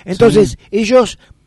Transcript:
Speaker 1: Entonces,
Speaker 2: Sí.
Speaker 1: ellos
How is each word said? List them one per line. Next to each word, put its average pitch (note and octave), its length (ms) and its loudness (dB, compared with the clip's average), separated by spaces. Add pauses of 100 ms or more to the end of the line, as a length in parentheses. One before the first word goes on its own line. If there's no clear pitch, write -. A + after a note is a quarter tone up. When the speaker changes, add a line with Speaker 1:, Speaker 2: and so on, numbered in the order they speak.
Speaker 1:
Entonces, G3+ 460 0
Speaker 2:
Sí. - 60 -16 (140)
Speaker 1:
ellos A3+ 480 0 (280)